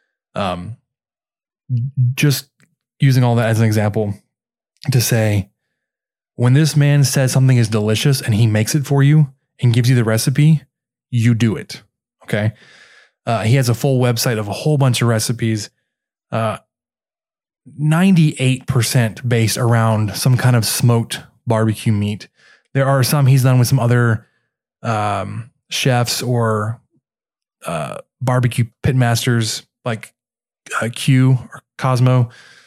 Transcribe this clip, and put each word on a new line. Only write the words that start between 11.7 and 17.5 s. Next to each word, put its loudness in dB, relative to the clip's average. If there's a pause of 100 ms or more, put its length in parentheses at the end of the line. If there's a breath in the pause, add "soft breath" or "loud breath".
Okay. -2 (720 loud breath)
Uh, -2
he 2
has 2
a 0
full -2
website 0
of -6
a -6
whole -2
bunch 2
of 2
recipes, -2 (640)
uh, -4 (1200)